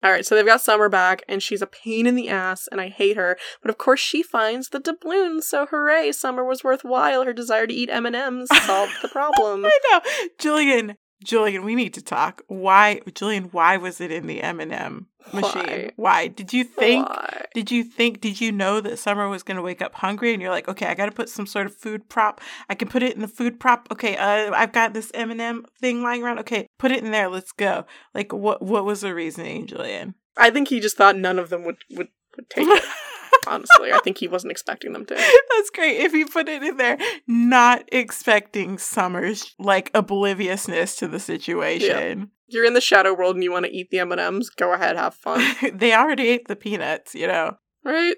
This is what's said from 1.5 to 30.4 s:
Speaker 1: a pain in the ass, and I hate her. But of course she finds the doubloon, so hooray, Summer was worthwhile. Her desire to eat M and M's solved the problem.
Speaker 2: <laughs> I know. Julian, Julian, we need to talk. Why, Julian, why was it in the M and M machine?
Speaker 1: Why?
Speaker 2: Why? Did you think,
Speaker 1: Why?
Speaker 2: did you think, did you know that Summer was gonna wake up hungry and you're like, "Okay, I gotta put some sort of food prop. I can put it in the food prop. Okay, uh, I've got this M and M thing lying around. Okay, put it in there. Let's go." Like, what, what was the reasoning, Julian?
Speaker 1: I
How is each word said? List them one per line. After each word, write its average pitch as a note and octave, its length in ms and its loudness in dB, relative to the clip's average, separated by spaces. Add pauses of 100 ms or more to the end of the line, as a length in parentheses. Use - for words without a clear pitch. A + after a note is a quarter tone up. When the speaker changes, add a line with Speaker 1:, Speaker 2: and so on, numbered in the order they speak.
Speaker 1:
a G3 40 -4
pain A3+ 400 -2
in B3 100 4
the A#3+ 140 -4
ass, F#3 420 -4
and G3 80 -4
I F#3 80 -6
hate G3+ 280 2
her. F3+ 200 0 (260)
But - 80 -4
of G#3+ 80 -4
course C4 220 4
she - 220 -2
finds A#3+ 480 -2
the C#4 100 -6
doubloon, E4 640 -2
so D4 240 -2
hooray, D4+ 440 2
Summer B3+ 320 -4
was B3+ 220 -4
worthwhile. C4 600 2
Her B3 100 -4
desire A3+ 340 0
to A#3 60 -4
eat A#3+ 160 -4
M A#3 160 -2
and A#3+ 100 -4
M's B3+ 320 -6 (160)
solved G3 380 0
the - 60 -6
problem. G4 560 0
Speaker 2:
<laughs> - 20 4
I D5+ 120 6 (140)
know. F4 80 8 (400)
Julian, C#4 560 2 (260)
Julian, G#3 420 0
we A3 100 -2
need A#3+ 200 -2
to A3+ 80 -12
talk. - 460 -2
Why, F#3+ 540 4 (120)
Julian, G3 380 -4
why F3 240 4
was F3+ 240 -8
it F3 100 -8
in E3 160 -8
the D#3+ 160 -8
M E3+ 160 -6
and D#3+ 140 -10
M - 360 -10 (260)
machine? G3 180 -2 (140)
Speaker 1:
Why? - 300 -8
Speaker 2:
Why? G3 320 2
Did F#3+ 260 -12
you B3 100 2
think, B3 420 2
Speaker 1:
Why? - 460 -8
Speaker 2:
did A3+ 180 -6
you A#3 140 0
think, A#3 380 -2
did G3+ 180 -4
you A3+ 120 0
know G3+ 280 0
that G#3+ 180 -8
Summer G3+ 300 -2
was F#3+ 140 -8
gonna F#3 180 -8
wake F3+ 220 -6
up - 140 -8
hungry G#3 360 -2
and G#3 80 -2
you're F3+ 100 -6
like, F3 160 -4
"Okay, F#3+ 200 -6
I F3 80 0
gotta G3+ 180 -4
put A#3 160 -8
some G#3 180 -10
sort G3+ 200 -4
of G3 100 -12
food G#3+ 320 -10
prop. G#3+ 320 0 (300)
I G3 40 -4
can G3+ 140 -6
put B3 140 0
it B3+ 120 -2
in G3+ 60 -12
the G#3+ 80 -8
food A#3+ 320 -6
prop. A#3+ 320 2
Okay, G#3 240 -4
uh, G#3 380 2
I've A3+ 180 2
got A3+ 220 2
this A3 180 -8
M A3+ 180 -6
and A#3 120 -8
M A#3 240 -8 (120)
thing A#3+ 240 -2
lying A#3+ 200 -2
around. A#3+ 160 -4
Okay, A3 280 -6 (120)
put C4 120 2
it B3+ 140 -2
in A3 60 -4
there. G#3 180 0
Let's F#3 240 -10
go." G3 320 -2 (300)
Like, G3+ 180 -6
what, G#3+ 300 -2
what G3 240 -2
was G3+ 160 -4
the F#3+ 120 -6
reasoning, E3 520 -8
Julian? - 480 -10 (240)
Speaker 1:
I A#3 100 6